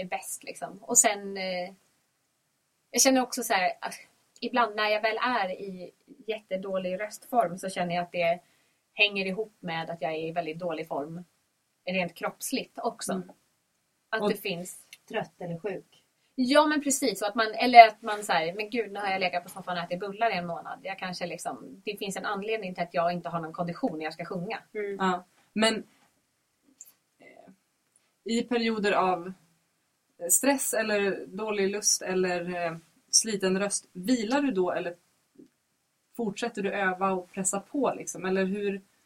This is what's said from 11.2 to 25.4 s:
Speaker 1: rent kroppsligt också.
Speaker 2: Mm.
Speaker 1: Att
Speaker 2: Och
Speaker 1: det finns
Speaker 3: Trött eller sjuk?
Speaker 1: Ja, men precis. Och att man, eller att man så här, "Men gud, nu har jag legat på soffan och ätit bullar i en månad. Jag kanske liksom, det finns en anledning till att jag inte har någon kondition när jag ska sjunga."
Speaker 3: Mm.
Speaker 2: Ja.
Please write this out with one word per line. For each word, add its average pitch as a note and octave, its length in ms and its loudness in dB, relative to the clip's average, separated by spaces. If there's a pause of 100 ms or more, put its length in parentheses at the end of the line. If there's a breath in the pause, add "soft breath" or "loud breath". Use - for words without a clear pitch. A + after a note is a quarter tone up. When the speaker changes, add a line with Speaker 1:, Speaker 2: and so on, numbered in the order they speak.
Speaker 1:
rent F#3 280 -2
kroppsligt - 680 -6
också. - 320 -4
Speaker 2:
Mm. F#3 160 -6 (800)
Speaker 1:
Att A3 120 -2
Speaker 2:
Och G#3 80 2
Speaker 1:
det A3 80 0
finns F3+ 420 -8 (300)
Speaker 3:
Trött G#3+ 320 -8
eller E3+ 180 -8
sjuk? - 440 -10 (320)
Speaker 1:
Ja, C#4 300 6
men D4+ 180 2
precis. C4+ 380 0
Och G#3 60 -2
att G3+ 80 -4
man, A3 180 0
eller A#3+ 340 12
att A3 140 -4
man G#3+ 220 -4
så G#3 80 -2
här, E3+ 220 0
"Men G#3 160 -8
gud, G#3+ 220 -4
nu G3+ 80 -8
har G#3 100 -4
jag F#3+ 100 -2
legat F3+ 240 -2
på F#3 60 -16
soffan F3+ 280 -6
och E3+ 60 -4
ätit F3 160 -6
bullar G#3 320 -2
i F#3+ 60 -2
en F3 100 -4
månad. E3+ 360 -8
Jag F#3+ 160 -10
kanske F3+ 280 -6
liksom, F3 580 -10
det G3+ 120 -6
finns G3 200 -6
en F#3 80 -8
anledning G3+ 480 -4
till F3+ 100 -6
att F3 100 -8
jag E3+ 200 2
inte F3 160 -6
har E3 100 -4
någon D#3+ 140 -8
kondition E3+ 440 -4
när D#3 80 -6
jag D#3 80 -6
ska E3+ 120 -10
sjunga." F#3+ 340 -6 (140)
Speaker 3:
Mm. G3+ 260 -6
Speaker 2:
Ja. F#3 240 0 (300 soft breath)